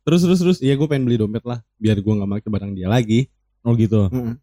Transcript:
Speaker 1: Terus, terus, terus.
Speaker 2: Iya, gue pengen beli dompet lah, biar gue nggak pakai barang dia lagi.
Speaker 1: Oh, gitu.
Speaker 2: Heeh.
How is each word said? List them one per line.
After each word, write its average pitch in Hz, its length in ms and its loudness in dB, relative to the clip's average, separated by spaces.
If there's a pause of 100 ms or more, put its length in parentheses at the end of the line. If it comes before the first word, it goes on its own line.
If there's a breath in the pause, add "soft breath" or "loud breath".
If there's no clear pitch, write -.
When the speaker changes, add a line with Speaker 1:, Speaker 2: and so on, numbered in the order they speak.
Speaker 1:
Terus, 170 200 2
terus, 180 180 2
terus. 180 200 2
Speaker 2:
Iya, 139 160 2
gue 143 100 0
pengen 139 200 0
beli 123 120 2
dompet 107 240 -2
lah, 120 220 -10 (120)
biar 107 200 2
gue 101 160 0
nggak 101 220 0
pakai 107 180 -8
barang 98 220 -4
dia 92 140 -6
lagi. 113 440 0 (300)
Speaker 1:
Oh, 117 120 0
gitu. 107 320 2
Speaker 2:
Heeh. 120 380 -4